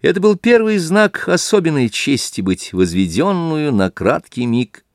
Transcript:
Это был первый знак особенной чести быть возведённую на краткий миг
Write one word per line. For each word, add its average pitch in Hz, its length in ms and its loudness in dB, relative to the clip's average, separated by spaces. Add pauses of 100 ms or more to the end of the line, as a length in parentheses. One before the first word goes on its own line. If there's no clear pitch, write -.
Это 175 200 0
был 208 160 4
первый 220 420 2
знак 202 500 0
особенной 170 600 0
чести - 520 -4
быть 92 320 -4
возведённую 139 1000 -2
на 95 180 0
краткий 123 560 -4
миг 120 380 -4 (100)